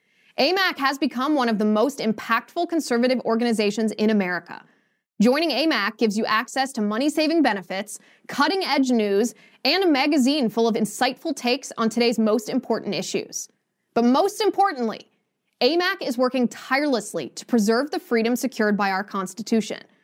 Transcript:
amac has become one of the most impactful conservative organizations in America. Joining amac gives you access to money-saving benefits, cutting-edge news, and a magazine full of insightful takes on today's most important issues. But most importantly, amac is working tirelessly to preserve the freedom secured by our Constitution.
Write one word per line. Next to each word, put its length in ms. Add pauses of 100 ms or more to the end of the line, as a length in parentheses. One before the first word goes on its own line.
(360)
amac 420
has 200
become 380
one 120
of 120
the 40
most 360
impactful 680
conservative 520
organizations 720
in 180
America. 540 (580)
Joining 280
amac 460
gives 220
you 80
access 460
to 100
money-saving 580
benefits, 600 (260)
cutting-edge 640
news, 420 (320)
and 200
a 40
magazine 600
full 180
of 80
insightful 600
takes 420
on 100
today's 300
most 300
important 480
issues. 500 (480)
But 120
most 340
importantly, 680 (540)
amac 400
is 160
working 300
tirelessly 800
to 160
preserve 440
the 80
freedom 380
secured 400
by 140
our 140
Constitution. 800 (220)